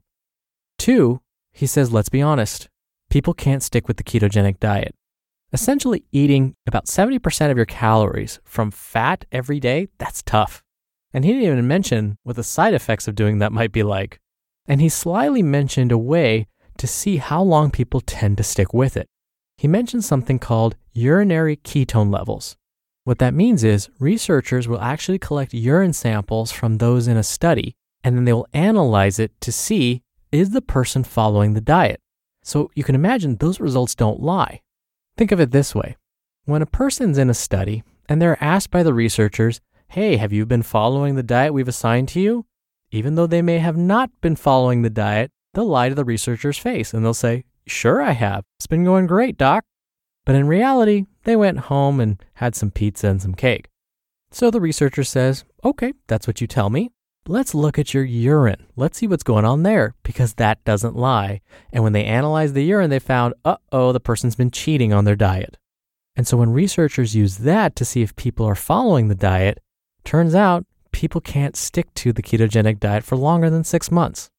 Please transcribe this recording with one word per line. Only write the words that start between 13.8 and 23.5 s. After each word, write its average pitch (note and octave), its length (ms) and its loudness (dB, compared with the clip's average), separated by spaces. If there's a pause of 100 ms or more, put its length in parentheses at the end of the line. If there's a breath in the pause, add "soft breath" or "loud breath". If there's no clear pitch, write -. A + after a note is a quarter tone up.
like. G2 360 -6 (480)
And C#3 140 2
he D#3+ 80 4
slyly A#3 540 0
mentioned C#3 480 0
a A#2 60 4
way A#2 500 0 (300)
to C3 100 -6
see G3 300 -2
how D3+ 260 -2
long D3+ 260 4
people B2+ 320 -2
tend - 360 -2
to A2 60 0
stick - 300 -2
with B2+ 240 0
it. - 100 -8 (520)
He D3 80 0
mentioned A3+ 360 0
something C3 360 -2
called A2+ 360 0 (160)
urinary D#3+ 640 2
ketone A2+ 540 0
levels. G2+ 460 -8 (460)
What B2 160 -2
that B2+ 160 2
means F#3 280 2